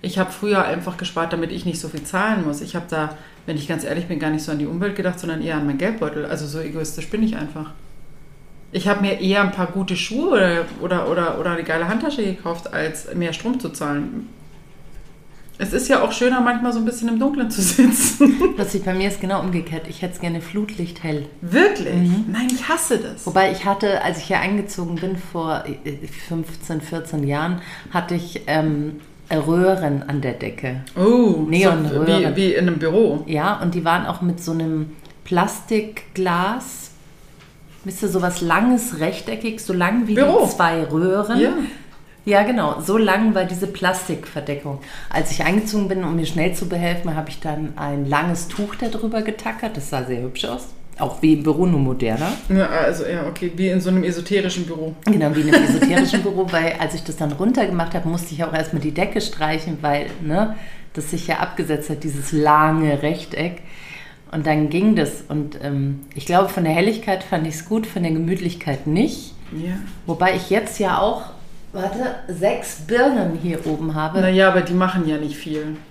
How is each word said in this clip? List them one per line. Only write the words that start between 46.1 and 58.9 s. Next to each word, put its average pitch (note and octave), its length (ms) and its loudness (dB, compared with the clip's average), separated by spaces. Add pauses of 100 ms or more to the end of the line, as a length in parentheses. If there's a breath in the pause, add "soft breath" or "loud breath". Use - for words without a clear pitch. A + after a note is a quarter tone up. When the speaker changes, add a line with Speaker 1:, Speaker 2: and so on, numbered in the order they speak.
Speaker 2:
mir E3 80 0
schnell F3 300 0
zu F3+ 160 -4
behelfen, F3 440 -2
habe D#3 140 -4
ich - 120 -10
dann D#3 360 -4
ein C#3+ 320 -4
langes E3 400 0
Tuch G#3 280 -6
darüber A3+ 440 -2
getackert. A3 560 -6
Das C#3 140 -6
sah C3 140 -2
sehr B2 180 -4
hübsch B2+ 240 -4
aus. - 220 -8 (300)
Auch B2 220 -4
wie D#3 140 8
im D3 80 0
Büro, D#3 240 4
nur E3 140 6
moderner. C3+ 520 2 (160)
Speaker 1:
Ja, F#3+ 200 4
also, E3 360 2
ja, E3+ 220 -2
okay, F3 300 -4
wie F#3 120 2
in F3+ 140 2
so F3+ 80 0
einem F#3 140 4
esoterischen F3+ 600 0
Büro. D#3 300 -6 (100)
Speaker 2:
Genau, D#3 320 4
wie D#3 60 4
in - 120 6
einem C#4 100 8
esoterischen C4 580 4
Speaker 1:
<laughs> - 0 -
Speaker 2:
Büro, F#3 280 0
weil E3 280 2
als D#3+ 160 -2
ich - 100 -6
das D#3+ 120 -6
dann D3 160 -2
runtergemacht F#3 600 2
habe, E3+ 140 0
musste E3 240 -4
ich D3+ 120 -4
auch D#3+ 100 -4
erstmal D#3+ 260 0
die D3+ 120 -2